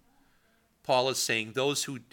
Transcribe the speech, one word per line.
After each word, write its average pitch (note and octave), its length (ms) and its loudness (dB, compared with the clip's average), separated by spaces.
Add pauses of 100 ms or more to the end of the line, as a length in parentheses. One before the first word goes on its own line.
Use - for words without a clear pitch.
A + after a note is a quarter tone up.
(840)
Paul C3 260 2
is B2 80 -2
saying A2 360 -2
those C#3 320 0
who C3+ 140 -8 (140)